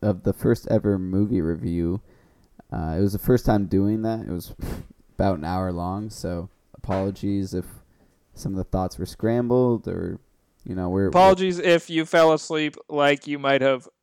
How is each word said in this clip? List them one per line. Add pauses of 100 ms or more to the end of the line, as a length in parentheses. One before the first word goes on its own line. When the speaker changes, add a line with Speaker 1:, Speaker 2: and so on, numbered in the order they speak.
Speaker 1:
of
the
first
ever
movie
review. (720)
Uh,
it
was
the
first
time
doing
that.
It
was (320)
<laughs>
about
an
hour
long,
so (260)
apologies
if (680)
some
of
the
thoughts
were
scrambled
or, (460)
you
know,
we're,
we're
Speaker 2:
Apologies
if
you
fell
asleep (120)
like
you
might
have (160)